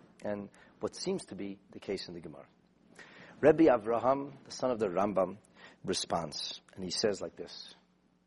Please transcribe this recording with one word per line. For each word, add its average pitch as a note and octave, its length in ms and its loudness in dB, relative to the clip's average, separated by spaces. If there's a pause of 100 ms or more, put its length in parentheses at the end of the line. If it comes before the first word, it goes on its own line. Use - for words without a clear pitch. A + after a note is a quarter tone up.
(240)
and G#2 260 -6 (300)
what - 160 -4
seems F#3 300 -4
to G#2+ 100 -12
be G2 220 -8 (140)
the - 80 -16
case G2 280 -4
in F2+ 60 -12
the E2 80 -12
Gemara. C#2+ 240 -16 (960)
Rebbe D#3 240 8
Avraham, B2 680 4 (140)
the - 60 -16
son C3 200 -2
of A2+ 80 -2
the A2 80 2
Rambam, F#2+ 500 0 (460)
responds, - 760 -4 (140)
and F#2+ 100 -10
he F2 60 -6
says G2+ 280 0
like E2+ 160 -10
this, - 400 -14 (520)